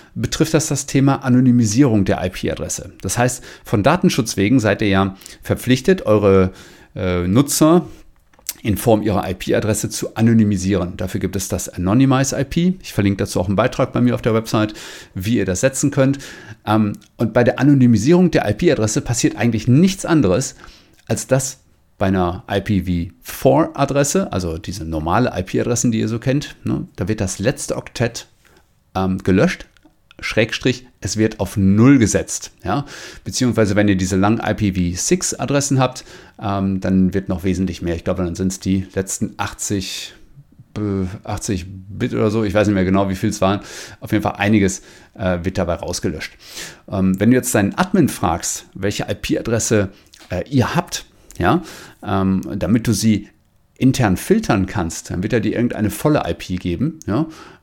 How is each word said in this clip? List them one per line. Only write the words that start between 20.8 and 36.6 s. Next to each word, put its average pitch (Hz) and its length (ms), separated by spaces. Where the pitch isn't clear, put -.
als - 220
dass - 320
bei 98 80
einer 90 440
I 101 100
P 95 220
v 85 300
four 143 520
Adresse, 143 580
also 85 260
diese 85 260
normale 80 500
I-P-Adressen, 117 580
die 110 80
ihr 110 80
so 117 100
kennt, 135 460
ne, 117 320
da 90 120
wird 107 140
das 95 160
letzte 117 380
Oktett, - 500
ähm, 95 240
gelöscht, 104 480
Schrägstrich, - 680
es - 160
wird 110 240
auf 95 160
null 107 420
gesetzt. - 540
Ja? 117 220
Beziehungsweise 110 520
wenn 104 120
ihr 98 80
diese 92 200
langen 104 300
I 107 60
P 98 200
v 90 80
six - 320
Adressen 135 460
habt, 127 260
ähm, 98 420